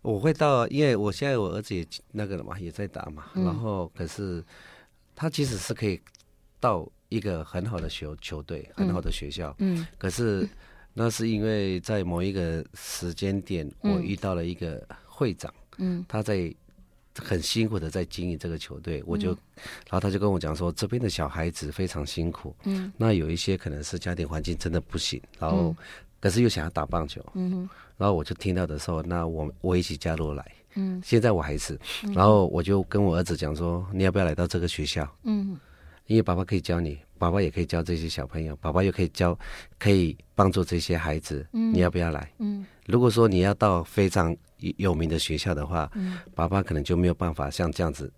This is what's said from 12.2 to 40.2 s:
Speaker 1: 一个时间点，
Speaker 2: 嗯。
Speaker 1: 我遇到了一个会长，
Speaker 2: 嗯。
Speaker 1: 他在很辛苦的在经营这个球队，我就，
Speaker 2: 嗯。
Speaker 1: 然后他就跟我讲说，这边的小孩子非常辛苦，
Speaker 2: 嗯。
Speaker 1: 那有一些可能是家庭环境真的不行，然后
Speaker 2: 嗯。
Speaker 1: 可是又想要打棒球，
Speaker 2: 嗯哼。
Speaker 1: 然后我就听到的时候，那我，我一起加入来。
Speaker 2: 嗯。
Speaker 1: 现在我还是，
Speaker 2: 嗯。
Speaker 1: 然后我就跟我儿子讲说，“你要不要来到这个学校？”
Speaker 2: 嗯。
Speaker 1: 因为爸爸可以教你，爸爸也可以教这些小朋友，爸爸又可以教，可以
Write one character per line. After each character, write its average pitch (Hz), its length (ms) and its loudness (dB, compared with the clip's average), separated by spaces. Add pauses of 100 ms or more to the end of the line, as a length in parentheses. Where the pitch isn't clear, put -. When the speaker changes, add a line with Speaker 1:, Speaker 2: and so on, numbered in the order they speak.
Speaker 1:
一 95 120 0
个 82 280 0 (120)
时 - 400 -8
间 98 280 -2
点， 82 300 -6 (120)
Speaker 2:
嗯。 104 100 2
Speaker 1:
我 92 80 0
遇 95 160 -4
到 95 180 -2
了 85 100 -2
一 90 80 -4
个 80 320 -8 (200)
会 113 280 -2
长， - 200 -10 (240)
Speaker 2:
嗯。 180 320 -4
Speaker 1:
他 107 120 -2
在 92 320 0 (640)
很 - 240 -2
辛 110 300 0
苦 107 100 -2
的 78 120 -6
在 92 140 -2
经 90 260 -4
营 78 80 -4
这 87 100 -6
个 80 80 -4
球 71 220 -12
队， 78 260 -6
我 85 100 -2
就， 202 180 0
Speaker 2:
嗯。 - 40 -4 (480)
Speaker 1:
然 - 60 -10
后 92 80 2
他 101 100 2
就 98 80 0
跟 101 140 4
我 90 80 2
讲 78 160 -2
说， 87 160 0
这 98 160 -4
边 120 120 -2
的 117 80 0
小 80 220 -2
孩 82 200 -2
子 73 220 -6
非 92 140 -2
常 78 180 -6
辛 82 280 -2
苦， - 320 -12
Speaker 2:
嗯。 190 340 -4
Speaker 1:
那 113 160 4
有 80 160 2
一 85 60 0
些 95 200 0
可 - 140 -6
能 73 140 -6
是 87 160 -6
家 90 160 -4
庭 82 120 -4
环 78 140 -4
境 85 160 -2
真 82 160 -2
的 82 80 2
不 - 160 -8
行， - 240 -4 (180)
然 80 100 -2
后 85 200 2
Speaker 2:
嗯。 82 60 -2 (440)
Speaker 1:
可 101 100 2
是 110 120 4
又 120 80 6
想 76 140 0
要 82 60 -2
打 76 180 -2
棒 80 200 -2
球， - 160 -12 (120)
Speaker 2:
嗯 185 160 -2
哼。 185 180 -4 (280)
Speaker 1:
然 101 120 2
后 95 60 4
我 78 80 0
就 87 120 -6
听 92 200 -2
到 92 100 2
的 76 140 -6
时 - 100 -6
候， 80 140 -2
那 85 240 -2
我， 78 340 -4
我 90 160 4
一 90 40 4
起 82 140 -4
加 80 200 -2
入 78 180 -2
来。 69 100 -6 (300)
Speaker 2:
嗯。 190 320 -4
Speaker 1:
现 117 160 6
在 113 120 4
我 87 60 2
还 73 160 -2
是， 73 240 -6 (240)
Speaker 2:
嗯。 101 100 -4
Speaker 1:
然 92 120 6
后 104 220 8
我 85 160 0
就 98 200 4
跟 101 200 2
我 87 120 4
儿 87 80 2
子 85 140 -2
讲 76 180 -2
说 85 380 -2
，“你 95 100 2
要 95 80 6
不 95 60 0
要 92 80 4
来 78 80 2
到 87 140 0
这 90 120 -2
个 87 80 0
学 78 160 -2
校？” 76 240 -2 (160)
Speaker 2:
嗯。 202 320 -2 (520)
Speaker 1:
因 110 80 4
为 110 80 8
爸 90 100 2
爸 90 100 0
可 98 120 -2
以 85 60 2
教 85 180 0
你， 76 180 -2 (200)
爸 85 120 2
爸 101 120 4
也 80 100 2
可 87 100 -2
以 82 40 2
教 85 180 0
这 85 120 0
些 82 140 -4
小 69 160 -4
朋 80 180 -6
友， 76 120 -6
爸 78 160 -4
爸 87 100 4
又 95 100 4
可 95 120 0
以 82 60 2
教， 87 280 2 (400)
可 101 140 4
以 87 260 6 (160)